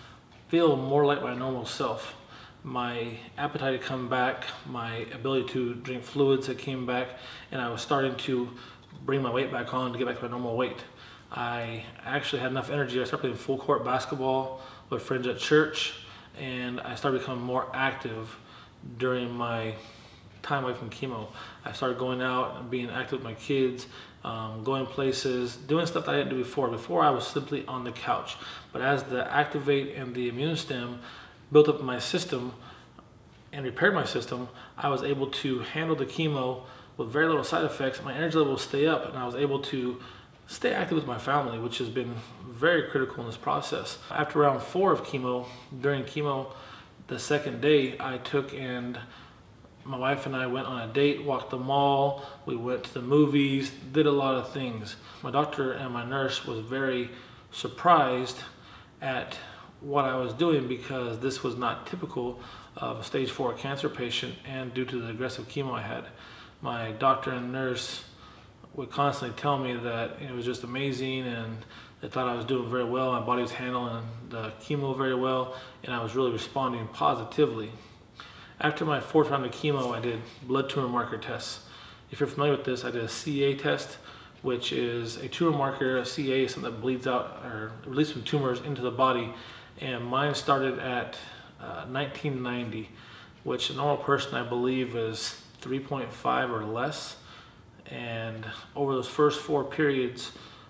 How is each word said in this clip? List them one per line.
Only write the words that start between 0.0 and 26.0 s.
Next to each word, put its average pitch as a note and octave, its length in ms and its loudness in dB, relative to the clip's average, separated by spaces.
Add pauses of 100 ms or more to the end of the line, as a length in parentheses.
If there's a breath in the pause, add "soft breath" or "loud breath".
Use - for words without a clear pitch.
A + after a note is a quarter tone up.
feel E3 280 6
more C#3 280 4
like C#3+ 180 4
my B2 120 -2
normal B2+ 320 -2
self. - 480 -4 (480 loud breath)
My A#2+ 540 -4 (220)
appetite C#3 340 0
had B2+ 100 -2
come B2+ 260 -4
back, B2+ 360 2 (220)
my A#2 480 -4
ability C3 400 0
to B2 200 0
drink B2 280 -6
fluids C3+ 440 4
had B2 120 -2
came C3 260 -6
back, B2 240 0 (420 loud breath)
and C3+ 120 -4
I A#2+ 80 -2
was A2+ 100 -4
starting C3+ 360 2
to B2 340 0 (560 loud breath)
bring C3+ 160 4
my B2 80 2
weight C3 200 2
back A#2+ 220 -4
on B2+ 200 0
to A#2 60 -4
get B2 80 2
back B2 120 -2
to - 60 -6
my A#2+ 40 -2
normal A#2+ 300 -2
weight. - 260 0 (480 loud breath)
I A#2 520 -4 (200)
actually C#3 380 -2
had B2+ 80 0
enough C3 180 -2
energy. C3 320 0
I B2+ 40 2
started - 180 -2
playing A#2+ 140 0
full C3+ 200 0
court C3+ 260 2
basketball C3 760 0 (300 loud breath)
with B2 120 -2
friends B2 240 0
at A#2+ 120 -2
church, - 560 4 (440 loud breath)
and B2 440 -4
I B2+ 140 -6
started C3 240 2
becoming B2 220 -4
more B2 300 0
active A#2+ 640 -2 (640 loud breath)
during B2+ 320 0
my A#2 440 -2 (680 loud breath)
time C#3 220 0
away B2+ 100 0
from A#2 160 -8
chemo. A2+ 380 -6 (360 loud breath)
I A#2 80 -8
started B2 260 0
going B2+ 220 0
out B2+ 360 0
and B2 140 -10
being B2 200 -2
active B2+ 300 -2
with A2 40 -8
my A2+ 100 -6
kids, C3 520 2 (360 loud breath)
um, A2+ 420 -6
going C3+ 200 2
places, B2+ 720 0
doing D#3+ 300 2
stuff E3+ 180 -2